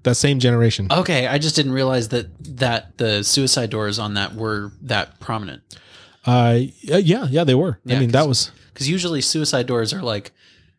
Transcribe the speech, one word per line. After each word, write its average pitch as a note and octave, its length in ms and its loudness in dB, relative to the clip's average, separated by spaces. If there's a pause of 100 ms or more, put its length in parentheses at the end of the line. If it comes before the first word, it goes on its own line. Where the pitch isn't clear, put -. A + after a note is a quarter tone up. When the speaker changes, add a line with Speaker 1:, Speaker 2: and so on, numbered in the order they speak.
Speaker 1:
that B2 140 2
same C#3+ 240 2
generation. A#2 520 2
Speaker 2:
Okay, D3+ 360 2
I C3 100 0
just D3+ 180 -2
didn't C#3 180 0
realize C3 360 0
that, A#2+ 160 -2 (320)
that A#2+ 400 -4
the G#2+ 260 0
suicide B2+ 460 0
doors G#2+ 300 -4
on G#2 160 -6
that G2 180 -4
were G#2+ 380 -6 (100)
that A2+ 380 -4
prominent. G#2 420 -8 (640)
Speaker 1:
Uh, B2 320 4
y-, C3 240 -2
yeah, F3 480 2
yeah, D#3 140 2
they C3+ 100 4
were. D3 240 2 (100)
I B2+ 60 -2
Speaker 2:
Yeah, C3 60 2
Speaker 1:
mean, B2 120 2
that C3 100 4
Speaker 2:
'cause D#3 60 2
Speaker 1:
was - 240 0 (220)
Speaker 2:
'cause C3+ 140 -6
usually E3+ 340 -2
suicide C#3+ 460 0
doors A#2 260 -2
are G3 80 -6
like, A2 300 -6 (480)